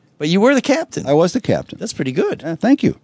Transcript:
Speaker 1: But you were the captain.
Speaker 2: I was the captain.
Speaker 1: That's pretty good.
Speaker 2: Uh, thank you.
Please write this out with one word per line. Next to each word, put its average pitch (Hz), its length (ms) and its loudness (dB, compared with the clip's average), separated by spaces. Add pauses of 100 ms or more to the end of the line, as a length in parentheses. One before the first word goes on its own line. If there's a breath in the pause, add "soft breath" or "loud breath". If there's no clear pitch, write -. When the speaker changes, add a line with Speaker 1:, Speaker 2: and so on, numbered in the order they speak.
(180)
Speaker 1:
But 151 100 -4
you 185 140 2
were 262 120 4
the 254 80 0
captain. - 460 -2
Speaker 2:
I 139 60 2
was 170 180 4
the 254 100 -2
captain. - 380 -4
Speaker 1:
That's 95 140 -10
pretty 131 180 -6
good. 269 320 -2
Speaker 2:
Uh, 165 140 -6
thank 262 260 2
you. - 200 -2